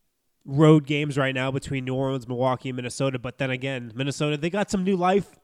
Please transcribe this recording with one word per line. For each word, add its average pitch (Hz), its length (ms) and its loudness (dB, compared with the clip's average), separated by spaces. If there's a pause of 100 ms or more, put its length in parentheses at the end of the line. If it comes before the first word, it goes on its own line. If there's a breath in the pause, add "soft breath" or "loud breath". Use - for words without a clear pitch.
(440)
road 151 420 8
games 147 300 -2
right 135 180 0
now 131 180 -2
between 135 320 -4
New 127 100 -4
Orleans, 135 320 -2
Milwaukee, 127 440 -2
and 123 60 -6
Minnesota. 127 440 -4
But 123 180 -12
then 131 120 -2
again, 127 440 -6
Minnesota, 143 420 -2
they 160 140 -4
got 196 180 -2
some 190 140 -2
new 190 140 0
life. 180 480 0